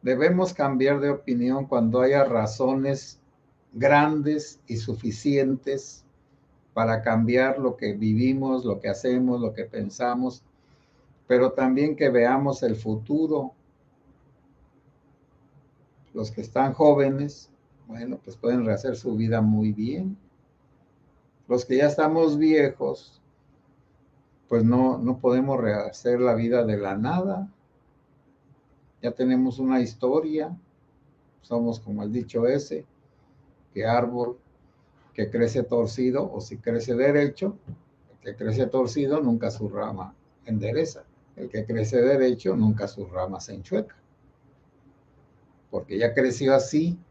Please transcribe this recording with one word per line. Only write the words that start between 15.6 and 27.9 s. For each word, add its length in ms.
Los 180
que 120
están 320
jóvenes, 760
bueno, 340
pues 140
pueden 280
rehacer 300
su 220
vida 240
muy 320
bien. 440
Los 160
que 140
ya 80
estamos 520
viejos, 840
pues 160
no, 340
no 200
podemos 400
rehacer 640
la 140
vida 300
de 120
la 200
nada. 520